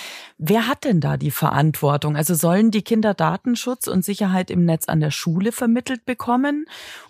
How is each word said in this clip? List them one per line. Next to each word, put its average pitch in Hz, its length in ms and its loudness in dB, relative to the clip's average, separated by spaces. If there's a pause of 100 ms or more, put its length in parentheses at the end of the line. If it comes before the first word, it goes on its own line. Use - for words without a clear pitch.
(400)
Wer 214 280 2
hat 277 160 -4
denn 214 160 2
da 147 160 0
die 143 160 -2
Verantwortung? 147 840 0
Also 156 180 0
sollen 180 380 4
die 208 100 0
Kinder 220 320 2
Datenschutz 226 760 -2
und 185 160 0
Sicherheit 185 460 -2
im 180 160 2
Netz 160 240 0
an 160 100 2
der 151 120 0
Schule 185 400 -2
vermittelt 240 540 -2
bekommen? 269 600 -2 (440)